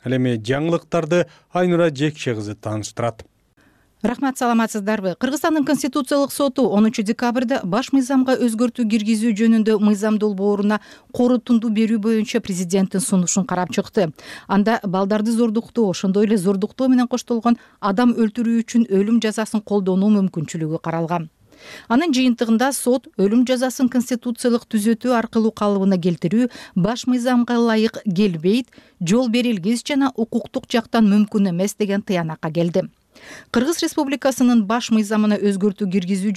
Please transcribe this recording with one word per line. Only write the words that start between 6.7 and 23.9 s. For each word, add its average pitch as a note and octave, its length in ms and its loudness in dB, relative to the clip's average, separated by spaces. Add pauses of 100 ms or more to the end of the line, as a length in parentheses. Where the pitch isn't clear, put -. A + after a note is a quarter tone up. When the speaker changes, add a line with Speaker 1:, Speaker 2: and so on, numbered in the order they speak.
Speaker 2:
декабрда A#3+ 640 -2
баш G3+ 280 -2
мыйзамга C4 460 2
өзгөртүү A#3+ 560 0
киргизүү A3 400 0
жөнүндө A3 480 2
мыйзам G#3+ 400 2
долбооруна G3+ 580 0 (320)
корутунду A#3+ 600 2
берүү A3 240 2
боюнча A3 420 0
президенттин F#3+ 600 -2
сунушун F3+ 440 0
карап F3+ 280 -4
чыкты. F#3 380 -2 (360)
Анда G#3 360 2
балдарды G3 480 0
зордуктоо, A3+ 580 0
ошондой G3+ 380 0
эле A3 100 2
зордуктоо G3+ 500 -2
менен B3 200 4
коштолгон A#3+ 500 0 (220)
адам A#3+ 340 2
өлтүрүү A3+ 480 0
үчүн A#3 280 0
өлүм G#3 320 2
жазасын G#3+ 400 -2
колдонуу G3 600 2
мүмкүнчүлүгү D#3+ 600 -4
каралган. E3 500 -4 (640)
Анын E4 160 2
жыйынтыгында B3 640 2
сот B3 320 0 (160)
өлүм A3 240 4
жазасын B3+ 480 0